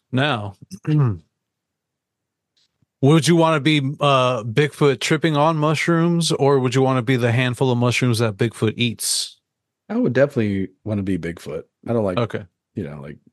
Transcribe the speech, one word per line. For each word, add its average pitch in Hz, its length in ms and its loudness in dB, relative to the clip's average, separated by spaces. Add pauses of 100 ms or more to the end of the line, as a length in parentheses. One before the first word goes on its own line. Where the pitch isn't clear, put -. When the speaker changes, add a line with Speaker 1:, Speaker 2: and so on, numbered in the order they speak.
(120)
Speaker 1:
now, 123 440 -2 (300)
<clears throat> 135 360 0 (1800)
would 143 260 4
you 170 80 4
wanna 160 240 4
be, 151 200 2 (200)
uh, 127 440 2
Bigfoot 135 560 0
tripping 160 360 0
on 156 220 2
mushrooms, 165 760 0
or 139 280 2
would 123 160 0
you 131 60 4
wanna 131 200 2
be 127 160 0
the 117 140 0
handful 127 400 0
of 120 60 0
mushrooms 120 420 0
that 110 180 -2
Bigfoot 110 400 -2
eats? - 600 -6 (500)
Speaker 2:
I 214 80 -4
would 214 160 0
definitely 110 560 0 (140)
wanna 104 200 -4
be 95 140 -2
Bigfoot. 82 460 -10 (240)
I 117 60 -4
don't 113 120 0
like, 92 120 -2
Speaker 1:
Okay. 110 280 -6 (300)
Speaker 2:
you 101 80 -8
know, 73 180 -12
like, 73 160 -18 (160)